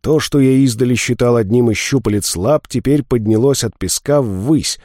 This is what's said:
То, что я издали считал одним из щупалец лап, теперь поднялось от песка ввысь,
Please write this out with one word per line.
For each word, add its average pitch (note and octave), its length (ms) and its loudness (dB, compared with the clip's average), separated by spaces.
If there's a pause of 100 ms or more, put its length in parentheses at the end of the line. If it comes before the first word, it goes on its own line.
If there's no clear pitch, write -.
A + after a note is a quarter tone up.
То, D3 200 0
что - 180 -2
я C3 120 4
издали B2+ 440 2
считал A#2+ 420 0
одним A#2 340 2
из - 80 -2
щупалец G#2 580 -2
лап, B2 320 -2
теперь C3 340 0
поднялось A#2 640 0
от G#2+ 140 -8
песка C#3+ 420 -2
ввысь, A#2+ 640 -2